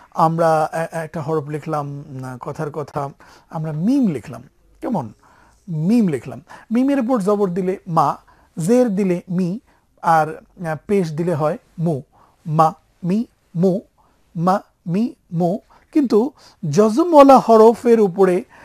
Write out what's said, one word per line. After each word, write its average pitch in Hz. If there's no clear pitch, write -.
আমরা 165
এ-, 165
একটা 165
হরফ 147
লিখলাম, 147
না, 131
কথার 151
কথা 143
আমরা 160
মিম 220
লিখলাম, 123
কেমন? 160
মিম 185
লিখলাম, 127
মিমের 262
উপর 247
জবর 202
দিলে 185
মা, 160
জের 226
দিলে 180
মি, 185
আর, 160
আহ, 165
পেশ 190
দিলে 165
হয় 156
মু, 160
মা 160
মি 196
মু, 180
মা 185
মি 202
মু। 175
কিন্তু 254
জজমওয়ালা 269
হরফের 226
উপরে, 185